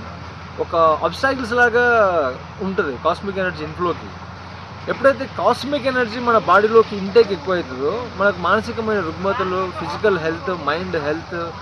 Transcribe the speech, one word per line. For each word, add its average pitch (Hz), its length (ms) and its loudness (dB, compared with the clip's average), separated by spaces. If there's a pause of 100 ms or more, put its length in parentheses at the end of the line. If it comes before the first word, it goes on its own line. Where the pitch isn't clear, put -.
(600)
ఒక 156 160 -4 (280)
అబ్స్టాకిల్స్ 254 480 0
లాగా 240 340 4 (760)
ఉంటుంది 180 420 -2
కాస్మిక్ 185 340 -2
ఎనర్జీ 175 260 -2
ఇన్‌ఫ్లోకి. 156 460 -4 (840)
ఎప్పుడైతే 254 460 2
కాస్మిక్ 240 500 0
ఎనర్జీ 247 320 0
మన 240 180 4
బాడీలోకి 208 600 6
ఇంటేక్ 196 340 4
ఎక్కువ 185 220 -2
అవుతుందో 160 540 -2 (100)
మనకు 196 220 2
మానసికమైన 214 600 0
రుగ్మతలు, 185 720 -2
ఫిజికల్ 185 460 0
హెల్త్, 165 480 -4
మైండ్ 170 300 -2
హెల్త్ 160 560 -4 (100)